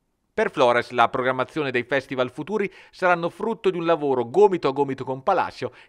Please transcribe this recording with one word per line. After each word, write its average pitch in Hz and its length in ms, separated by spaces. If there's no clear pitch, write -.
Per 208 160
Flores 120 420
la 120 180
programmazione 131 600
dei 120 120
festival 127 480
futuri 196 400
saranno 175 400
frutto 214 400
di 170 80
un 165 80
lavoro 143 440
gomito 175 400
a - 20
gomito 135 320
con 131 200
Palacio, 127 500